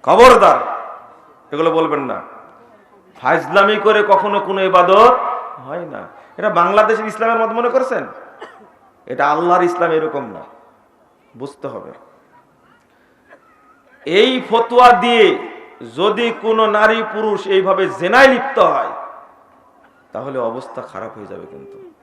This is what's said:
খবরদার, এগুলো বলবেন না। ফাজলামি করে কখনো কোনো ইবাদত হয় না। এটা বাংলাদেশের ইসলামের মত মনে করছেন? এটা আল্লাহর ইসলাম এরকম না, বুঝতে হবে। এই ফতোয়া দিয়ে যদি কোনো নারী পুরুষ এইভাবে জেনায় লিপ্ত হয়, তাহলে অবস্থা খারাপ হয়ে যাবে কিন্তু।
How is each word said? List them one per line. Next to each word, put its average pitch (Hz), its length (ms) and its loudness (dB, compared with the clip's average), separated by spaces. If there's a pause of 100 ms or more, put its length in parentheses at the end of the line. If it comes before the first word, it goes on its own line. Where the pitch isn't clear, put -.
খবরদার, 202 560 6 (960)
এগুলো 160 160 0
বলবেন 156 300 -2
না। 113 220 -8 (960)
ফাজলামি 175 560 0
করে 208 320 2
কখনো 196 320 2
কোনো 190 220 -4
ইবাদত 190 560 4 (460)
হয় 165 220 -12
না। 107 220 -16 (280)
এটা 208 140 -4
বাংলাদেশের 214 560 0
ইসলামের 226 400 -2
মত 226 60 -6
মনে 240 160 -4
করছেন? 254 380 -4 (1000)
এটা 139 240 -2
আল্লাহর 175 320 0
ইসলাম 170 280 -2
এরকম 143 420 -4
না, 87 80 -16 (960)
বুঝতে 139 320 -14
হবে। 110 240 -14 (2000)
এই 226 460 0
ফতোয়া 240 420 4
দিয়ে 220 560 2 (480)
যদি 214 360 -2 (100)
কোনো 220 240 0
নারী 220 360 2 (100)
পুরুষ 208 340 -4
এইভাবে 190 420 0
জেনায় 233 400 2
লিপ্ত 247 300 -2
হয়, 151 320 0 (1200)
তাহলে 131 260 -10
অবস্থা 120 440 -8
খারাপ 101 340 -14
হয়ে 104 100 -18
যাবে 90 200 -16
কিন্তু। 381 440 -20 (120)